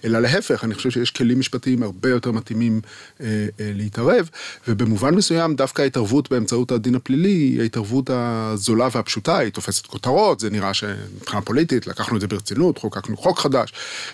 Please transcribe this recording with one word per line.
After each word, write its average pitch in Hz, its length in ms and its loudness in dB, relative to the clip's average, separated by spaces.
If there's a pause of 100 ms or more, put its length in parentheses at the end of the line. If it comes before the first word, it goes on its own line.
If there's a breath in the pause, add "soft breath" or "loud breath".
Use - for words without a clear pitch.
אלא 113 140 2
להפך, 123 460 0
אני 113 100 -2
חושב 127 160 -2
שיש 120 200 0
כלים 127 280 2
משפטיים 127 440 0
הרבה 101 280 -2
יותר 123 220 0
מתאימים, 113 480 0 (400 loud breath)
אה, 120 60 -8 (340)
אה, 107 140 -6
להתערב, 135 560 2 (380 loud breath)
ובמובן 113 460 2
מסוים 165 400 2
דווקא 135 280 0
ההתערבות 131 480 2
באמצעות 120 420 0
הדין 120 220 2
הפלילי 135 340 2
היא 135 320 2
ההתערבות 117 520 0
הזולה 113 800 0
והפשוטה, 127 460 0
היא 117 120 0
תופסת - 360 -6
כותרות, 156 540 2
זה 107 100 -2
נראה 98 240 0
שמבחינה 101 640 -6
פוליטית, 127 460 2
לקחנו - 300 -2
את 98 40 0
זה 104 60 -2
ברצינות, 107 520 0
חוקקנו 107 380 -6
חוק - 220 0
חדש, 131 340 2 (420 loud breath)